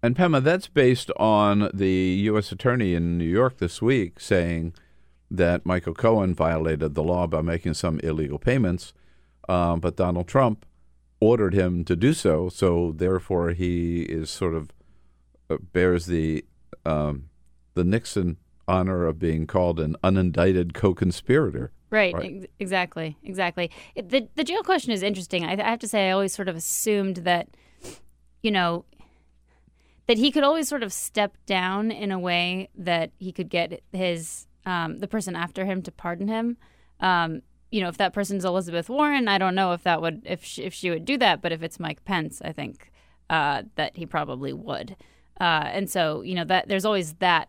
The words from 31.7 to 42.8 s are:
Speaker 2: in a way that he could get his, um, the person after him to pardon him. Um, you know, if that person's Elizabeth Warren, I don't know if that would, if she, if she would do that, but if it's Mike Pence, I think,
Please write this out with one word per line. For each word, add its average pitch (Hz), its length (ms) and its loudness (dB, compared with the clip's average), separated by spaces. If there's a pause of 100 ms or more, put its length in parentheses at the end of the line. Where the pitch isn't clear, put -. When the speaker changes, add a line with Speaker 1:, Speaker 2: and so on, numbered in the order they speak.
Speaker 2:
in 208 200 -6
a 190 80 -2
way 180 560 -2
that 170 440 -2
he 185 120 -10
could 175 180 -6
get 170 340 -4 (100)
his, 175 540 -4 (200)
um, 170 320 -4
the 202 100 -6
person 185 280 -4
after 175 280 -6
him 190 180 -2
to 170 100 -12
pardon 175 360 -6
him. 233 280 -2 (440)
Um, 170 420 0 (280)
you 214 100 -2
know, 180 80 -2
if 170 100 -10
that 190 140 2
person's 196 320 -2
Elizabeth 175 440 -2
Warren, 277 400 0
I 196 100 2
don't 190 160 2
know 185 180 2
if 175 120 -4
that 165 180 2
would, 165 220 -4
if 175 200 -8
she, - 200 -12
if 180 100 -10
she 180 160 -4
would 165 140 -4
do 277 140 0
that, 202 220 4
but 170 120 -4
if 165 100 -6
it's 165 160 -10
Mike 156 260 -8
Pence, 170 400 -4
I 160 60 -8
think, - 400 -12 (380)